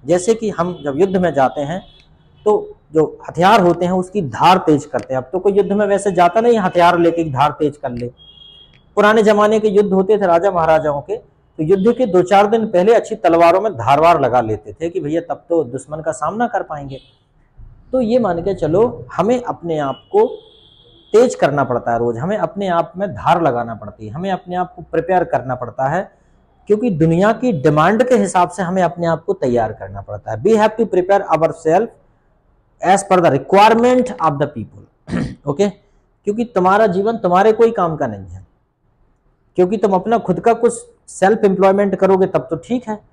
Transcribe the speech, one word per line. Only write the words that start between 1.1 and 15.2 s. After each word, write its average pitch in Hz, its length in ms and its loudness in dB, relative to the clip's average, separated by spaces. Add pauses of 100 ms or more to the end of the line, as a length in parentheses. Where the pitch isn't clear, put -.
में 175 160 0
जाते 135 280 0
हैं 160 200 -6 (640)
तो 214 60 2 (420)
जो 156 120 2 (220)
हथियार 185 340 2
होते 175 240 2
हैं 175 80 -2
उसकी 185 280 -4
धार 151 440 2
तेज 147 200 2
करते - 280 -8
हैं। 131 80 -2
अब - 100 -14
तो 185 80 -4
कोई 196 140 0
युद्ध 196 180 0
में 208 140 0
वैसे 196 260 0
जाता 175 300 2
नहीं 233 180 2
हथियार 175 400 2
लेके 170 320 2
धार 139 280 0
तेज 147 180 -2
कर 131 140 -8
ले। 120 160 -10 (920)
पुराने 214 260 4
जमाने 208 360 4
के 214 80 0
युद्ध 202 260 2
होते 190 240 2
थे 202 100 0
राजा 170 240 2
महाराजाओं 156 500 0
के, 202 140 -8
तो - 480 -12
युद्ध 190 340 2
के 254 80 0
दो 180 180 2
चार 202 240 4
दिन 220 200 0
पहले 185 260 2
अच्छी 214 220 0
तलवारों 170 460 4
में 214 120 -4
धार 123 260 0
वार 165 220 4
लगा 123 200 2
लेते 110 320 -6
थे 170 160 -6
कि 180 100 -6
भैया 156 300 -4